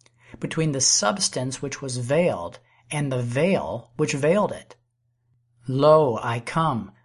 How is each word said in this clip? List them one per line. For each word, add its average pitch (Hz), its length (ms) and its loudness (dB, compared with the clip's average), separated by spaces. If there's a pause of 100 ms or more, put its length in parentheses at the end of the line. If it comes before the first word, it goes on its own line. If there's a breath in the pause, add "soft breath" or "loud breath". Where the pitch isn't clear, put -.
(400 loud breath)
between 160 320 -2
the 135 100 -4
substance 190 800 0
which 139 200 -8
was 127 160 -6
veiled 123 600 0 (320 soft breath)
and 143 220 -2
the 123 100 -2
veil 123 760 -2
which 151 160 0
veiled 156 380 2
it. - 240 -14 (920)
"Lo, 143 540 6
I 120 180 -2
come, 147 520 -2 (140 soft breath)